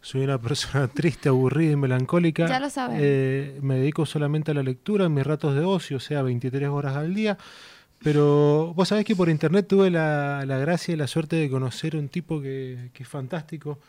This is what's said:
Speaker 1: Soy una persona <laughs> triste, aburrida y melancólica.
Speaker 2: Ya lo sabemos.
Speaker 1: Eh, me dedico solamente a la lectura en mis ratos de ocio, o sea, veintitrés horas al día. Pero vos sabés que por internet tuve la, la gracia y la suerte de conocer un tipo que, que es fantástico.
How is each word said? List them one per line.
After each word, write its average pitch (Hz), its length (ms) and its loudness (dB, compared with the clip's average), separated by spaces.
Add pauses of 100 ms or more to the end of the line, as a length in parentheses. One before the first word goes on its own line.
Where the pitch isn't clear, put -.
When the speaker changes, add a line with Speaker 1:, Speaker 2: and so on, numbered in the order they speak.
Speaker 1:
Soy - 220 -6
una 135 160 0
persona 135 500 -2
<laughs> - 60 -8
triste, 151 360 0
aburrida 135 420 4
y 147 40 2
melancólica. 147 680 2
Speaker 2:
Ya 254 140 0
lo 285 80 -4
sabemos. 254 340 -4
Speaker 1:
Eh, 139 600 0
me 135 140 0
dedico 147 280 2
solamente 147 460 -2
a 151 40 0
la 143 80 0
lectura 185 440 0
en 160 80 2
mis 135 100 2
ratos 147 300 0
de 139 100 2
ocio, 180 320 -2
o 123 40 -4
sea, 147 220 -4
veintitrés 127 460 -2
horas 143 280 -2
al 160 180 -4
día. 214 240 -2 (640)
Pero 147 720 4
vos 180 140 2
sabés 208 180 0
que 214 100 0
por 175 140 2
internet 160 360 2
tuve 196 240 6
la, 147 540 0
la 135 140 -2
gracia 165 340 0
y 165 40 -2
la 151 100 -2
suerte 160 300 -2
de 156 120 2
conocer 131 480 -4
un 147 140 -4
tipo 160 320 -6
que, 131 500 -10
que - 120 -16
es - 40 -20
fantástico. 147 680 -8 (100)